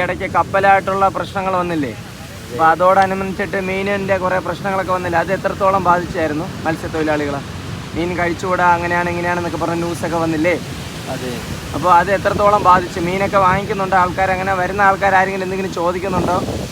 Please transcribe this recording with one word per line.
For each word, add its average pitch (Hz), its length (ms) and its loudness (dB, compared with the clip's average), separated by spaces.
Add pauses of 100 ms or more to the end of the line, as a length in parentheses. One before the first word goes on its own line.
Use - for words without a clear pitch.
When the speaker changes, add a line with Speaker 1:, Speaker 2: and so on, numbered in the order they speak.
Speaker 1:
ഇടയ്ക്ക് 180 220 -4
കപ്പലായിട്ടുള്ള 196 840 4
പ്രശ്നങ്ങൾ 185 480 -2
വന്നില്ലേ? 165 360 -2 (580)
അപ്പൊ 123 140 2
അതോടനുബന്ധിച്ചിട്ട് 190 960 4
മീനിന്റെ 190 580 -2
കുറെ 185 200 0
പ്രശ്നങ്ങളൊക്കെ 185 540 -2
വന്നില്ലേ? 180 260 0
അത് 170 140 0
എത്രത്തോളം 190 520 0
ബാധിച്ചായിരുന്നു 175 600 0 (200)
മത്സ്യത്തൊഴിലാളികളെ? 151 760 -2 (540)
മീൻ 170 240 -2
കഴിച്ചുകൂടാ, 175 460 0
അങ്ങനെയാണ് 175 460 2
ഇങ്ങനെയാണെന്നൊക്കെ 175 480 -2
പറഞ്ഞ 170 160 -2
ന്യൂസൊക്കെ 170 420 -2
വന്നില്ലേ? 160 440 2 (480)
Speaker 2:
അതെ. 127 320 -6 (340)
Speaker 1:
അപ്പൊ 151 160 0
അത് 180 220 2
എത്രത്തോളം 202 500 2
ബാധിച്ചു? 180 380 2
മീനൊക്കെ 190 360 0
വാങ്ങിക്കുന്നുണ്ട് 196 600 2
ആൾക്കാർ, 185 340 2
അങ്ങനെ 190 240 -2
വരുന്ന 185 280 0
ആൾക്കാർ 190 320 4
ആരെങ്കിലും 190 300 2
എന്തെങ്കിലും 185 300 -4
ചോദിക്കുന്നുണ്ടോ 180 680 0 (300)